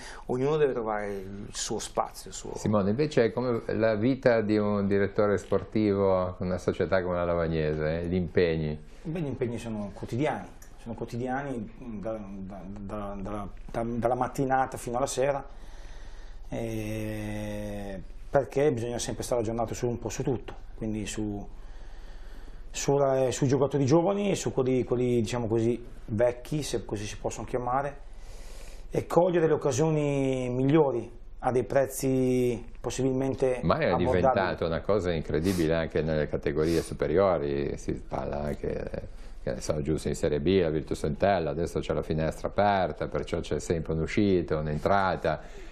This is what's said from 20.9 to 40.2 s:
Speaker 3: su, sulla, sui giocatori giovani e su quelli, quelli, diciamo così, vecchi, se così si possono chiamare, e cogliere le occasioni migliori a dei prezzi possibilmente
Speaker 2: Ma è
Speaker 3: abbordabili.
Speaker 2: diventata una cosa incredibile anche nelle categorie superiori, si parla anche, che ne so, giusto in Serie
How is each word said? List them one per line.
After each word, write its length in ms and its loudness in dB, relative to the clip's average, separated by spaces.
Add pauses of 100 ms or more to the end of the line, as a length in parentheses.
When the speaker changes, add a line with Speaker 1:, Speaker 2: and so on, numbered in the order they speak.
Speaker 3:
su, 380 -4 (1200)
sulla, 600 2
sui 160 2
giocatori 380 4
giovani 460 4
e 40 2
su 180 -2
quelli, 300 2
quelli, 380 2
diciamo 260 -2
così, 360 2 (220)
vecchi, 560 0
se 240 -2
così 200 -4
si 120 -8
possono 300 -6
chiamare, 600 -2 (840)
e 160 0
cogliere 400 6
le 60 4
occasioni 960 2
migliori 680 4 (220)
a 120 0
dei 120 4
prezzi 1000 2 (180)
possibilmente 840 0
Speaker 2:
Ma 140 4
è 80 2
Speaker 3:
abbordabili. 340 4
Speaker 2:
diventata 460 4
una 160 0
cosa 300 2
incredibile 600 2
anche 280 0
nelle 260 0
categorie 540 0
superiori, 960 2
si 160 -4
parla 480 -6
anche, 760 -6 (240)
che 120 -4
ne 80 -6
so, 200 -2
giusto 280 0
in 60 -2
Serie 260 0